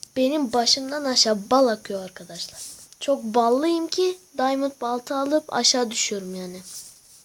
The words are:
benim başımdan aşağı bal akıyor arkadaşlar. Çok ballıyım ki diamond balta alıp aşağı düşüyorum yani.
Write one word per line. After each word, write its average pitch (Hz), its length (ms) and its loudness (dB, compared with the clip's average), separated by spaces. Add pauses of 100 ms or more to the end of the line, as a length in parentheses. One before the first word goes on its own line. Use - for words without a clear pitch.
(160)
benim 262 380 2
başımdan 269 500 0
aşağı 220 460 0
bal 262 180 6
akıyor 202 360 -4
arkadaşlar. 170 580 -14 (380)
Çok 277 240 0
ballıyım 254 640 4
ki 370 320 0 (180)
diamond 269 340 0 (100)
balta 247 340 -4
alıp 285 380 0
aşağı 240 380 2
düşüyorum 190 440 -6
yani. 185 260 -12 (640)